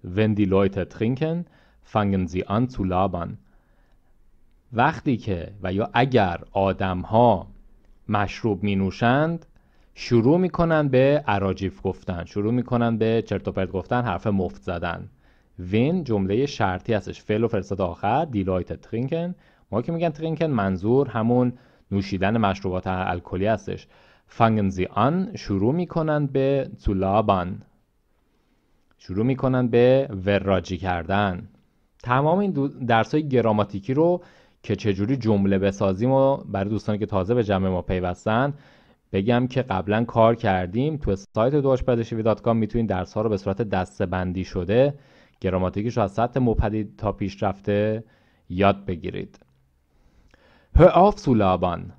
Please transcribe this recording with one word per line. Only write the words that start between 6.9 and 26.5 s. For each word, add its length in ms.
مشروب 560
می‌نوشند، 840
شروع 420
می‌کنن 500
به 400
اراجیف 560
گفتن، 420
شروع 280
می‌کنن 440
به 300
چرت 200
و 40
پرت 200
گفتن، 320
حرف 240
مفت 340
زدن. 480
وین 440
جمله 420
شرطی 480
هستش، 280
فعل 220
و 40
فرستاد 340
آخر، 440
دی 180
لایت 380
ترینکن. 540
ما 100
که 100
می‌گن 180
ترینکن، 360
منظور 640
همون 440
نوشیدن 460
مشروبات 500
الکلی 580
هستش. 420
Fangen 320
sie 160
an، 480
شروع 380
می‌کنن 520
به 440